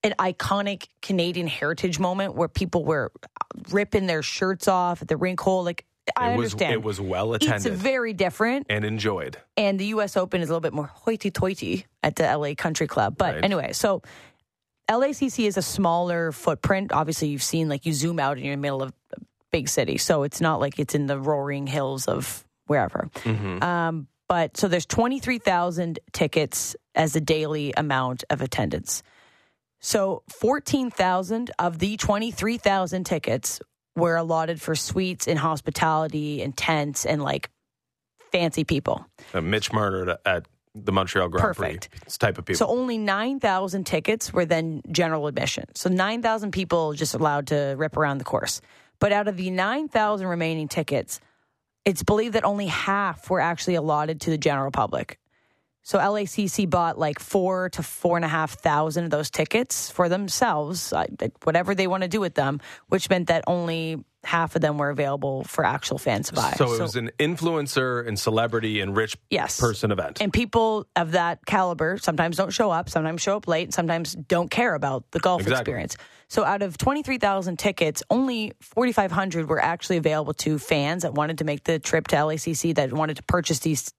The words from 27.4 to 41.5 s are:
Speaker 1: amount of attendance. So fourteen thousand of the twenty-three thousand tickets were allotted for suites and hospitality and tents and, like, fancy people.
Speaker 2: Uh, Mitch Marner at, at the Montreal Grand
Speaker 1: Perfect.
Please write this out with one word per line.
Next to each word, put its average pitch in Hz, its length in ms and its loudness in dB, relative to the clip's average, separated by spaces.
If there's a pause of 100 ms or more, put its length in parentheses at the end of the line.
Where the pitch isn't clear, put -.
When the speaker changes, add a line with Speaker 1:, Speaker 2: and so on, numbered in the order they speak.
Speaker 1:
amount 131 540 0
of 139 100 0
attendance. - 640 -2 (720)
So 196 500 0
fourteen 254 640 0
thousand 190 680 0
of 175 200 0
the 202 200 -2
twenty-three 220 600 -2
thousand 185 460 0
tickets - 560 -2 (360)
were 170 200 2
allotted 165 440 0
for 160 140 -2
suites 185 520 -2
and 160 120 2
hospitality 156 1040 0
and 135 140 -6
tents 147 480 0
and, 151 180 0
like, - 280 -4 (840)
fancy 170 320 0
people. - 400 0 (300)
Speaker 2:
Uh, 90 60 0
Mitch 101 320 -2
Marner 95 380 0
at, - 140 -4
at 90 220 0 (300)
the 101 160 -2
Montreal 95 360 2
Grand 92 140 0
Speaker 1:
Perfect. - 480 -2